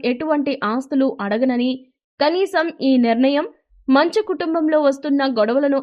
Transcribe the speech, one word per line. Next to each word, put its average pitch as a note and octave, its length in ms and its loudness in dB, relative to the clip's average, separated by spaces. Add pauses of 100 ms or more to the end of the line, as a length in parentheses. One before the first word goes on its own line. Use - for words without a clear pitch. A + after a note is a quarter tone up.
ఎటువంటి C#4+ 600 -2
ఆస్తులు C4 560 -2
అడగనని, B3 680 -2 (340)
కనీసం E4+ 500 0 (120)
ఈ C4+ 140 4
నిర్ణయం B3+ 500 2 (420)
మంచు D#4 340 2
కుటుంబంలో D#4+ 580 -2
వస్తున్న C#4 460 0
గొడవలను C4+ 560 0